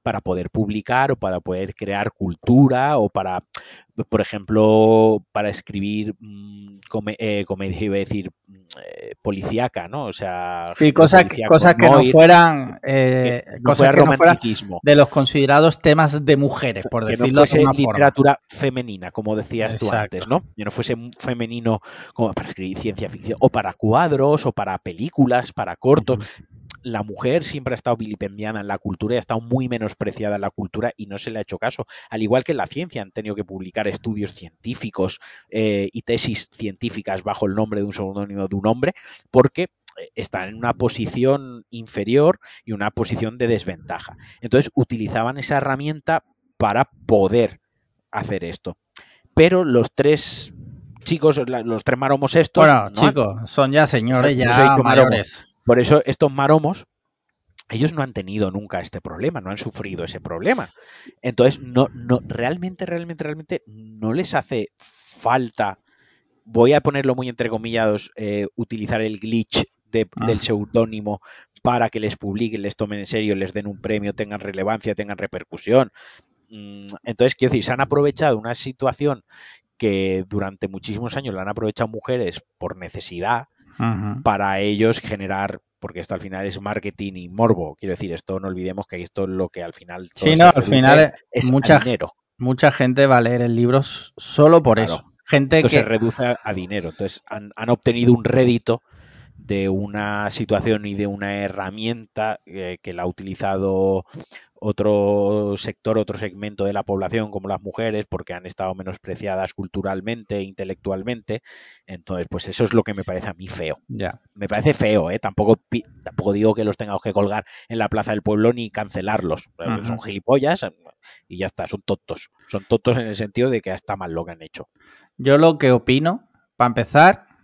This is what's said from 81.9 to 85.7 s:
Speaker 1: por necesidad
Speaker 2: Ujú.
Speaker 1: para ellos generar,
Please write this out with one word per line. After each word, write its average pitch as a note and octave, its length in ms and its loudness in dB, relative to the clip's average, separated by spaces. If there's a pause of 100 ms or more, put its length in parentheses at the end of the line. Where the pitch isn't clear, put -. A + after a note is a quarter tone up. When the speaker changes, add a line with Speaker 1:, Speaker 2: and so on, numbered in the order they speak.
Speaker 1:
por F#2 180 -10
necesidad F#2 720 -6 (320)
Speaker 2:
Ujú. A2 440 -4
Speaker 1:
para G2 380 0
ellos G#2+ 400 0
generar, G2 600 -8 (180)